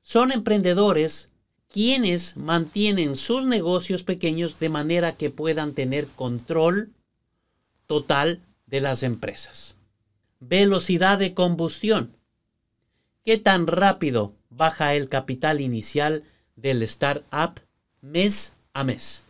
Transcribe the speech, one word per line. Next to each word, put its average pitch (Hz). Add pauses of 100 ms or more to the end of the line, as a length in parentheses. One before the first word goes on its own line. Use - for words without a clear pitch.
Son 254
emprendedores 190 (360)
quienes 208
mantienen 165
sus 254
negocios 180
pequeños 165
de 160
manera 160
que 147
puedan 151
tener 139
control 160 (920)
total 151 (240)
de 135
las 135
empresas. - (600)
Velocidad 185
de 190
combustión. 175 (1040)
¿Qué 220
tan 190
rápido 147 (160)
baja 147
el 143
capital 143
inicial 147 (320)
del 123
startup 143 (420)
mes 175 (160)
a 139
mes? -